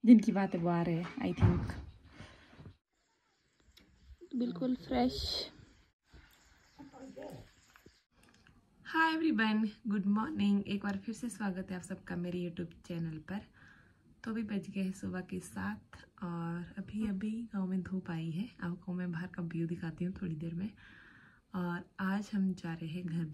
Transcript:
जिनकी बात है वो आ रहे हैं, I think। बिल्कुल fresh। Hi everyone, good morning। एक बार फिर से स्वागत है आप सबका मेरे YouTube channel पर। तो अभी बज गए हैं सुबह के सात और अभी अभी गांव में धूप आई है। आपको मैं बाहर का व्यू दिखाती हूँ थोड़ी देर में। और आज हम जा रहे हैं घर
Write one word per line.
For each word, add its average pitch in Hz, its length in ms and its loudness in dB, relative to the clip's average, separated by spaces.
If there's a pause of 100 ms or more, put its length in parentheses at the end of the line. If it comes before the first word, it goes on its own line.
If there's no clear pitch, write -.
जिनकी 220 280 12
बात 190 220 2
है 180 60 0
वो 170 80 2
आ 170 140 4
रहे 170 120 2
हैं, 170 100 0 (140)
I 190 100 0 (100)
think। - 360 4 (2500)
बिल्कुल 247 380 0 (120)
fresh। 254 320 2 (3750)
Hi 320 220 4 (100)
everyone, 220 440 4 (320)
good 202 240 2
morning। 202 400 4 (100)
एक 196 180 -2
बार 202 200 0
फिर 226 100 -4
से 240 140 -6
स्वागत 190 420 -4
है 185 60 -4
आप 175 60 -8
सबका 180 340 -8
मेरे 175 240 -2
YouTube 170 320 -6 (160)
channel 165 300 -4 (120)
पर। 202 100 -4 (840)
तो 226 60 -6
अभी 226 120 -2
बज 202 280 -4
गए 196 100 -2
हैं 190 200 0
सुबह 185 200 -4 (100)
के 185 100 -4
सात 196 580 -8 (240)
और 170 560 -4
अभी 208 300 -4
अभी 202 220 -2 (240)
गांव 190 140 0
में 185 140 0
धूप 185 280 -4
आई 165 200 -2
है। 185 180 -2 (220)
आपको 175 240 -6
मैं 180 180 -2
बाहर 170 240 -4
का 180 60 -4
व्यू 165 240 -2
दिखाती 165 380 -4
हूँ 185 180 -2
थोड़ी 165 120 -2
देर 165 200 -6
में। 185 140 -2 (840)
और 175 280 -2 (180)
आज 196 340 0
हम 190 240 4
जा 165 140 -6
रहे 165 160 -6
हैं 180 180 -6
घर 165 280 0